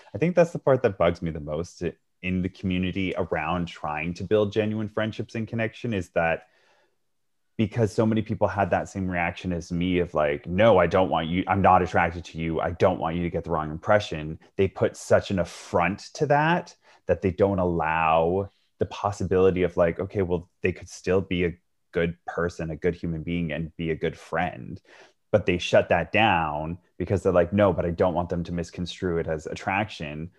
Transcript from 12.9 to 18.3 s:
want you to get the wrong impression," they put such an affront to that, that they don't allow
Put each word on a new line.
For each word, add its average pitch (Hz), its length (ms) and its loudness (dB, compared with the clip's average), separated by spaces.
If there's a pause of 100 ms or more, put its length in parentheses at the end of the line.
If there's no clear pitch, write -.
want 82 180 -4
you 87 60 -2
to 85 80 -2
get 82 140 -4
the 80 60 -10
wrong 78 200 -2
impression," 82 680 -2 (180)
they 98 120 2
put - 280 -2
such - 340 0
an 98 80 0
affront 87 600 -2 (140)
to 151 120 -2
that, 151 480 2 (320)
that 87 160 0
they 95 80 2
don't 98 280 2
allow 82 920 2 (280)